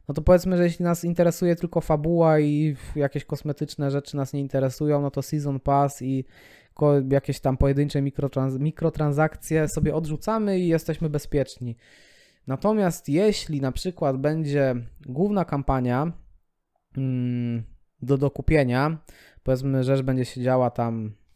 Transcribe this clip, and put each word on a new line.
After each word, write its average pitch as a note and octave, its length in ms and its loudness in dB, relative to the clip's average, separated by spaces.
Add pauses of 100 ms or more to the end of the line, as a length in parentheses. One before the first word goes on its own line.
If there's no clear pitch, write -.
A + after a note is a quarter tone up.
no F3 60 -4
to D#3+ 80 -4
powiedzmy, F3+ 340 6
że F3 80 4
jeśli E3+ 200 0
nas E3+ 200 0
interesuje E3+ 520 2
tylko E3+ 240 -2
fabuła D#3+ 600 2
i D3 360 2 (200)
jakieś C#3+ 280 -2
kosmetyczne D3 640 -4
rzeczy C#3+ 260 -4
nas C3+ 160 -4
nie C#3+ 80 -4
interesują, C#3 640 0
no C#3 80 -2
to C#3 120 -4
season C#3+ 380 -4
pass C#3 420 2
i C3 220 -2 (500)
ko-, C#3+ 260 4 (100)
jakieś C#3 300 0
tam C3+ 160 0
pojedyncze C#3+ 460 2
mikrotrans-, C3+ 580 -2
mikrotransakcje D#3 1080 -2
sobie D3+ 260 0
odrzucamy F#3 640 -2
i F3+ 100 0
jesteśmy D#3+ 420 0
bezpieczni. C3+ 680 -4 (680)
Natomiast F#3 640 0
jeśli E3 520 0
na C3 120 -2
przykład C#3 440 -2
będzie C#3+ 580 0 (320)
główna F3+ 380 0
kampania, C3+ 680 0 (840)
mm, B2 800 -4 (300)
do C3+ 140 2
dokupienia, C#3+ 800 0 (440)
powiedzmy, C3 420 0
rzecz C3+ 180 2
będzie C3 220 0
się B2+ 180 -8
działa B2+ 280 2
tam, A2+ 420 -4 (240)